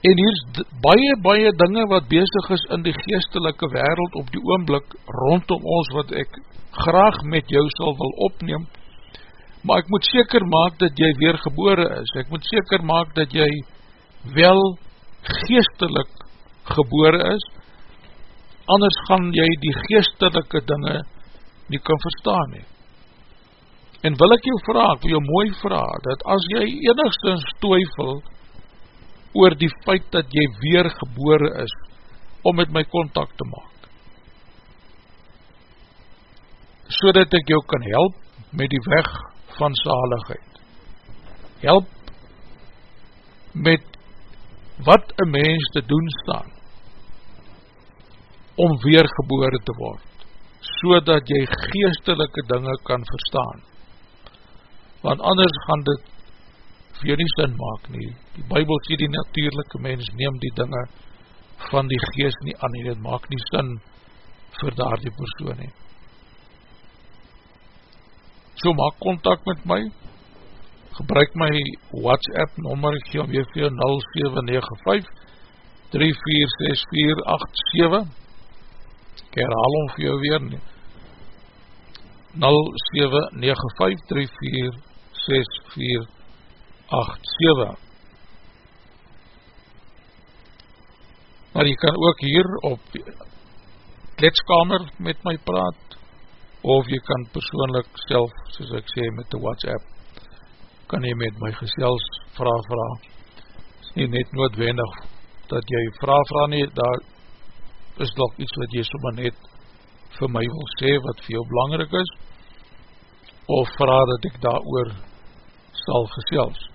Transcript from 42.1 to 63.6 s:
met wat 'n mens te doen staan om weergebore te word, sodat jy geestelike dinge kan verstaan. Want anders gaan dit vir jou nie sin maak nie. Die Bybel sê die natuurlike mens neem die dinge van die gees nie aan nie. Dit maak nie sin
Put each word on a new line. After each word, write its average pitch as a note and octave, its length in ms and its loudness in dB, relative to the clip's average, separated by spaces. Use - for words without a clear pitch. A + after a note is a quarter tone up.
met D#3 300 4
wat E3+ 280 8
'n F#3 160 2
mens D3+ 340 2
te D3 80 0
doen D3 280 2
staan - 420 -6
om E3 200 4
weergebore C3+ 840 4
te A#2+ 140 -4
word, - 480 -12
sodat E3 680 4
jy C#3 180 2
geestelike D3+ 1000 0
dinge B2+ 360 -2
kan B2 220 -2
verstaan. - 540 -4
Want C#3+ 200 -2
anders F#3 440 4
gaan D3+ 180 0
dit C#3+ 180 0
vir D3+ 80 -2
jou C#3+ 100 2
nie E3 180 0
sin C#3 200 0
maak A2 340 -8
nie. A2+ 200 -10
Die - 80 -10
Bybel D3+ 440 2
sê D#3 100 -2
die D3 140 0
natuurlike D3 680 -4
mens B2 340 -6
neem C3 260 -4
die C3 160 -6
dinge B2 280 -4
van C3+ 160 0
die B2+ 120 -2
gees C#3 440 -2
nie D3 160 -8
aan B2+ 120 -4
nie. A#2+ 120 -8
Dit A#2+ 160 -6
maak B2 300 -8
nie C#3 100 -6
sin B2+ 280 -4